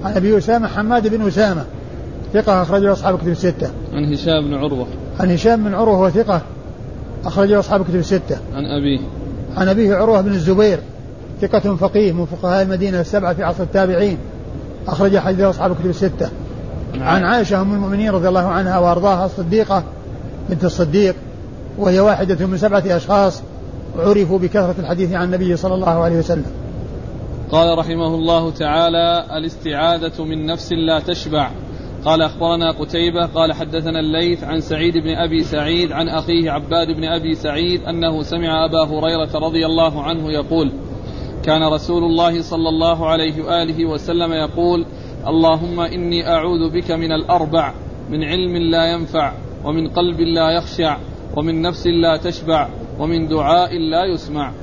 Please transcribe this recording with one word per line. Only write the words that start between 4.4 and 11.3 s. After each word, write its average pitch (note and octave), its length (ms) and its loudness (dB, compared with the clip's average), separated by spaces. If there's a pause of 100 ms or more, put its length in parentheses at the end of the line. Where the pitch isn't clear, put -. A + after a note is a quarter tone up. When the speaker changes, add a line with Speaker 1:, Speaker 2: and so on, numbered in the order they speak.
Speaker 2:
بن C#3+ 100 -2
عروة. C3+ 320 -2 (340)
Speaker 1:
عن F3+ 100 2
هشام G#3+ 340 4
بن G3+ 100 -2
عروة، G#3 260 4
وهو F#3 100 6
ثقة، F#3+ 320 2 (800)
أخرج G3 260 2
له G#3 80 6
أصحاب F#3+ 260 2
كتب F3 120 0
الستة. E3+ 420 0 (160)
Speaker 2:
عن C#3 120 -4
أبيه. C#3+ 340 0 (560)
Speaker 1:
عن F#3+ 120 2
أبيه G3+ 260 4
عروة G#3 260 6
بن G3+ 120 2
الزبير، F#3+ 460 4 (600)